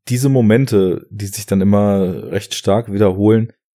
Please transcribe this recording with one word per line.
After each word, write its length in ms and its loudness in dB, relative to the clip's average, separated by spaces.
diese 180 0
Momente, 800 2
die 180 -10
sich 180 -12
dann 160 0
immer 720 0
recht 220 -8
stark 380 -2
wiederholen, 640 2